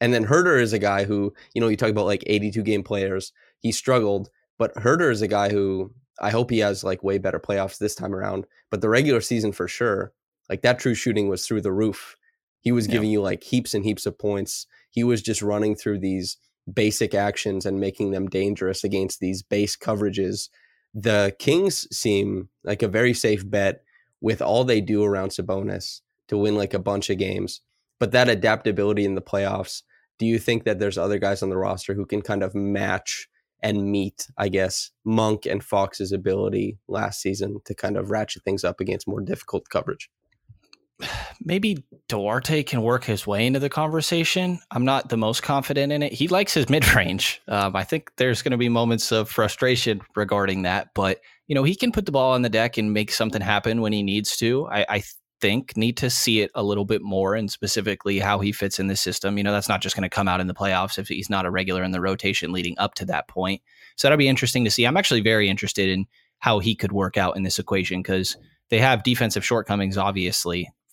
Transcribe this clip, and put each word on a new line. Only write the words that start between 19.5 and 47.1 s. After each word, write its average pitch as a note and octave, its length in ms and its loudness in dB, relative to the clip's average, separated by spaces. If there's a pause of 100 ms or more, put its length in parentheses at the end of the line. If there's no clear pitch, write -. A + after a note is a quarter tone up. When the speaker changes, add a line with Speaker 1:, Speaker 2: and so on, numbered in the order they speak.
Speaker 1:
coverages. G2+ 760 -2 (420)
The G#2 460 2
Kings F3 580 0
seem G2 540 0 (120)
like G#2+ 200 -2
a A2 60 2
very A2+ 260 4
safe G2+ 340 0
bet G2 340 0 (380)
with G#2 220 0
all A2 220 4
they A2+ 180 2
do G#2 200 2
around G2 280 0
Sabonis G2 720 -6 (260)
to G#2 80 -2
win, G#2 200 2
like, G2+ 180 0
a G2 40 0
bunch G2 300 -2
of G2+ 80 0
games. F#2+ 460 -4 (360)
But G#2+ 140 0
that B2 180 6
adaptability G#2 760 2
in G2 100 0
the F#2+ 60 -4
playoffs, G2 640 -4 (360)
do A2+ 60 -2
you A2+ 140 2
think A2+ 260 0
that G#2 140 0
there's G2+ 180 -2
other G2 220 0
guys G2 240 -2
on F#2+ 80 -2
the F#2 80 -2
roster F#2+ 340 -4
who G2+ 140 -4
can G2+ 160 -4
kind G2+ 200 -2
of F#2+ 120 -4
match G2+ 720 -4 (340)
and G2+ 280 0
meet, G2+ 360 -2 (120)
I G2+ 100 0
guess, F#2+ 420 0 (140)
Monk A2 400 2
and G2+ 180 -2
Fox's G2 480 -2
ability G2+ 680 -2 (100)
last G2+ 320 -4
season G2+ 460 -4
to G2+ 80 -8
kind G2+ 240 -4
of G2 120 -6
ratchet G#2+ 320 -4
things G2 220 -2
up F2 160 -2
against F#2+ 260 -4
more G2+ 140 -6
difficult - 480 -6
coverage? - 400 -6 (920)
Speaker 2:
<sighs> - 100 -10 (320)
Maybe F#3 420 0 (240)
Duarte A#2+ 540 0
can C3+ 180 -2
work A#2+ 240 2
his G#2+ 220 -2
way G#2 200 2
into C3 120 2
the C#3 100 0
conversation. E3 920 0 (100)
I'm B2 160 0
not C3+ 240 0
the A#2 80 0
most A2 240 0
confident C#3 500 0
in D3 100 0
it. C#3+ 120 -2
He C3+ 140 0
likes F#3+ 260 2
his C3+ 140 2
<laughs> - 20 2
mid-range. G2+ 800 2